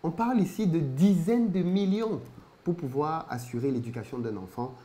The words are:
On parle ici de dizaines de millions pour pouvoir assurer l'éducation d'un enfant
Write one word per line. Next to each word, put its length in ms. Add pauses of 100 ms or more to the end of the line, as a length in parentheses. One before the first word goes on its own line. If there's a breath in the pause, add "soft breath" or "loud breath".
On 80
parle 260
ici 300
de 100
dizaines 720
de 120
millions 580 (420 loud breath)
pour 140
pouvoir 520
assurer 440
l'éducation 480
d'un 160
enfant 360 (120 loud breath)